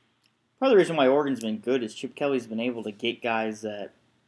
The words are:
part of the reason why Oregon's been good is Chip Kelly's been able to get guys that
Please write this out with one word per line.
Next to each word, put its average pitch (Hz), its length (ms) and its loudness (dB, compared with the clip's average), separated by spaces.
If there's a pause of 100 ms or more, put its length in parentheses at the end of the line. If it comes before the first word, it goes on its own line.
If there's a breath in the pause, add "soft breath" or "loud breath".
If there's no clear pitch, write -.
(580)
part 269 120 2
of 240 40 6
the - 20 8
reason 165 200 4
why 139 100 4
Oregon's 135 340 2
been 110 180 -4
good 123 240 -2
is 110 120 -8
Chip - 220 -10
Kelly's 135 300 -2
been 110 140 -6
able 117 220 -4
to 107 100 -8
get 117 300 -6
guys 110 400 -4
that 104 280 -8 (380)